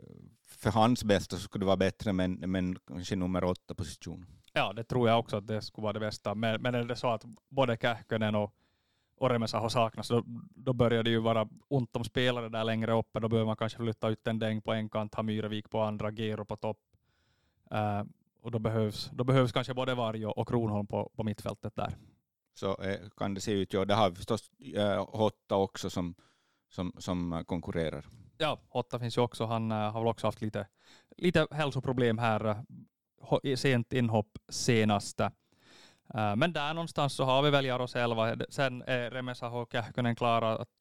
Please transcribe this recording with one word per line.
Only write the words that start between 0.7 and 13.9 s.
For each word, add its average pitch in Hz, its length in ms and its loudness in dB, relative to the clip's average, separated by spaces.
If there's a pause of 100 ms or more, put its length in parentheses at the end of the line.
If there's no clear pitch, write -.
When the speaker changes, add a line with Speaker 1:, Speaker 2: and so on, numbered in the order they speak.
Speaker 1:
hans 113 340 6
bästa 98 320 4
så 90 60 -4
skulle 101 200 -6
det 95 40 0
vara 95 100 6
bättre 95 360 0
med 92 120 2
en, 92 260 -4
med 92 80 0
en 92 180 -2 (120)
kanske 90 280 -6
nummer 90 280 0
åtta-position. 90 840 -6 (260)
Speaker 2:
Ja, 120 200 0
det 113 120 -8
tror 120 240 2
jag 113 100 6
också 113 180 -2
att 101 100 -6
det 107 160 -4
skulle - 200 -14
vara 104 100 0
det 107 80 -6
bästa. 107 340 -4
Men, 110 280 0
men 123 120 0
är 120 100 0
det 120 120 -4
så 131 120 -2
att 113 160 -2 (240)
både 131 280 2
Kähkönen 110 580 0
och, 104 200 -2 (640)
och 127 140 0
Remesaho 113 380 0
saknas, 113 400 0
då, 120 140 2 (320)
då 127 180 -2
börjar 117 300 4
det 117 80 2
ju 113 80 4
vara 113 300 2 (200)
ont 127 280 0
om 120 80 -4
spelare 123 440 0
där 113 160 -2
längre 113 280 0
uppe. 110 280 0
Då 113 80 0
behöver 113 180 2
man 110 100 0
kanske - 220 -4
flytta 113 300 -2